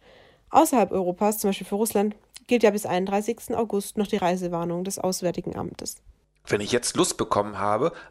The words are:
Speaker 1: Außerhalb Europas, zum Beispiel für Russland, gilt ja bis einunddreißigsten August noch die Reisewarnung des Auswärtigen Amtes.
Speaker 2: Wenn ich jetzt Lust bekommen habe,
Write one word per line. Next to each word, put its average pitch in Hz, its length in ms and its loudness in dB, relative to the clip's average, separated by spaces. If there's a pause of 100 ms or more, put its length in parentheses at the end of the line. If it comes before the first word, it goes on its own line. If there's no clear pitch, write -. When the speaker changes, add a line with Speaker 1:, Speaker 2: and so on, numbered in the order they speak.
(500)
Speaker 1:
Außerhalb 254 420 6
Europas, 190 480 0
zum 202 100 0
Beispiel 196 180 -4
für - 80 -4
Russland, 208 400 0 (320)
gilt 240 160 2
ja 214 80 8
bis 208 140 -4
einunddreißigsten 202 680 -2
August 208 420 -2
noch 202 100 0
die 214 100 -2
Reisewarnung 175 680 -2
des 196 160 -8
Auswärtigen 180 560 -2
Amtes. - 420 -10 (480)
Speaker 2:
Wenn 104 160 0
ich 101 100 -4
jetzt 120 260 0
Lust 175 200 2
bekommen 104 400 -2
habe, 107 360 0 (180)